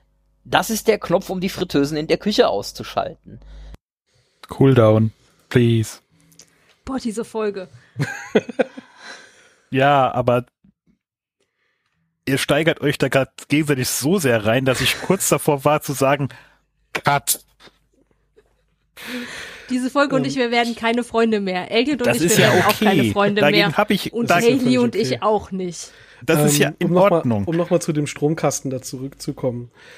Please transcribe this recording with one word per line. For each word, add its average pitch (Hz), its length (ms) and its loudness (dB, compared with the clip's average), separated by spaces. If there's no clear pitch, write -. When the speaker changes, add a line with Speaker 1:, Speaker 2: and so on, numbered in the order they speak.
Speaker 1:
„Das 156 240 0
ist 220 200 -4
der 208 100 4
Knopf, - 320 -2
um 185 100 -6
die 185 80 -2
Fritteusen 151 480 -2
in 156 120 -6
der 160 100 0
Küche 208 300 2
auszuschalten.“ - 880 -8
Speaker 2:
Cool 135 160 6
down, 110 380 6
please. 117 500 2
Speaker 3:
Boah, 262 140 -8
diese 220 260 -8
Folge. 208 440 -8
Speaker 2:
<laughs> 143 100 -4
Ja, 135 420 4
aber 123 320 0
ihr 135 120 0
steigert 156 440 0
euch 143 160 0
da 139 100 2
grad - 400 -2
gegenseitig 143 400 0
so 175 300 0
sehr 117 260 0
rein, 123 200 2
dass 131 160 0
ich - 200 -2
kurz - 280 -2
davor 143 360 0
war 147 180 2
zu 147 100 -6
sagen, 135 360 0
„Cut.“ - 480 -2
Speaker 3:
Diese 254 200 -2
Folge 277 260 0
und 262 80 0
Speaker 4:
Ähm, 277 40 -4
Speaker 3:
ich, 277 80 -6
wir 240 140 -2
werden 240 240 0
keine 233 300 -2
Freunde 226 360 0
mehr. 185 300 -6
Elliot 247 320 0
und 240 60 0
Speaker 2:
Das 247 100 2
Speaker 3:
ich, 156 60 0
Speaker 2:
ist 214 140 2
Speaker 3:
wir - 60 6
Speaker 2:
ja - 80 4
Speaker 3:
werden 175 120 4
auch 208 100 2
Speaker 2:
okay. 214 100 -2
Speaker 3:
keine 190 280 4
Freunde 202 280 0
Speaker 2:
Dagegen 175 160 4
Speaker 3:
mehr. 147 80 -4
Speaker 2:
hab 214 140 2
ich, - 220 -4
Speaker 3:
Und 233 180 -2
Speaker 2:
dagegen 233 360 4
Speaker 3:
Haley 254 120 4
und 240 160 0
Speaker 4:
okay. 202 80 0
Speaker 3:
ich 135 200 -4
auch 202 280 0
nicht. 185 400 -8
Speaker 2:
Das 151 200 4
ist 147 140 4
ja 156 100 4
Speaker 4:
Ähm, 160 100 -8
Speaker 2:
in 175 100 -2
Speaker 4:
um 165 60 0
noch 190 160 6
mal, 190 80 4
Speaker 2:
Ordnung. 117 280 0
Speaker 4:
um 165 100 -2
noch 170 140 -2
mal 170 100 2
zu 170 120 -4
dem 147 140 -2
Stromkasten 147 640 -2
da 131 120 -8
zurückzukommen. 127 880 -8